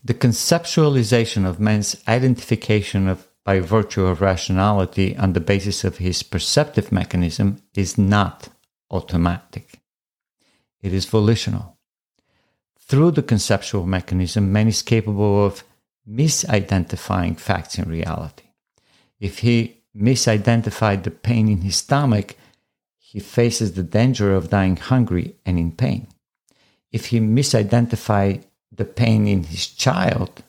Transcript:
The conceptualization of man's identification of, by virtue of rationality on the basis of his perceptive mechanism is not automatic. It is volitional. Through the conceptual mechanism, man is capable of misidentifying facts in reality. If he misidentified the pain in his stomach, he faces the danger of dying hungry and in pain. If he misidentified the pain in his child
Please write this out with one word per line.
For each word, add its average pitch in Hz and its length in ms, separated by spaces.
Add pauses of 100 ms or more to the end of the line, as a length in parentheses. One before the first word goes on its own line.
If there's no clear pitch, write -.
The 120 100
conceptualization 120 1300
of 90 140
man's 107 480
identification 110 1000
of, - 180 (160)
by 98 160
virtue 98 460
of 92 160
rationality 95 960
on 95 160
the 98 60
basis 101 440
of 90 140
his 90 260
perceptive - 680
mechanism 92 720 (140)
is 95 220
not 101 520 (400)
automatic. - 920 (1000)
It 92 120
is 95 120
volitional. 107 720 (1040)
Through 156 320
the 147 120
conceptual 98 600
mechanism, 95 680
man 107 160
is 107 140
capable 104 640
of 101 180 (460)
misidentifying 95 1300
facts - 380
in - 100
reality. 82 580 (720)
If 98 200
he 117 420 (140)
misidentified 110 1080
the - 80
pain 110 380
in 98 120
his 95 140
stomach, 135 600 (640)
he - 220
faces 113 540
the 95 100
danger 104 500
of 87 160
dying 95 280
hungry 117 580 (100)
and 90 140
in 85 120
pain. - 360 (840)
If - 160
he 117 120
misidentified 110 1200 (280)
the 110 140
pain 110 420
in 98 160
his 80 240
child - 800